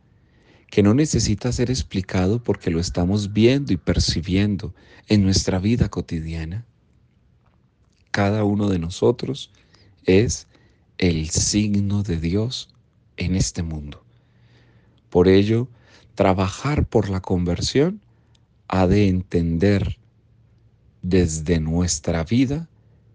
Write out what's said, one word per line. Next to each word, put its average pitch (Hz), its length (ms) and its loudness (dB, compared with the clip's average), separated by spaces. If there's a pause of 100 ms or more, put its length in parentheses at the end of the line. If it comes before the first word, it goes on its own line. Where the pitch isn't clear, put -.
(720)
que 104 120 2
no 101 100 4
necesita 120 580 0
ser 120 200 -2
explicado 101 720 -2
porque - 280 -2
lo 82 80 0
estamos 95 540 -2
viendo 120 400 4
y 87 60 0
percibiendo 90 960 -2 (320)
en 104 160 4
nuestra 95 360 2
vida 107 300 0
cotidiana? 82 800 -8 (1400)
Cada 104 340 0
uno 104 240 0
de 95 100 0
nosotros 113 720 -2 (540)
es - 420 2 (520)
el 80 320 0
signo 101 720 0
de 85 160 -4
Dios 101 500 -4 (480)
en 90 180 -2
este 92 280 -4
mundo. 76 420 -10 (1040)
Por 87 180 4
ello, 104 420 4 (460)
trabajar 98 720 0
por 104 240 0
la 95 140 -4
conversión 131 800 -2 (640)
ha 95 180 2
de 98 220 4
entender 92 880 0 (1040)
desde 85 600 0
nuestra 82 640 -2
vida 139 440 -2 (460)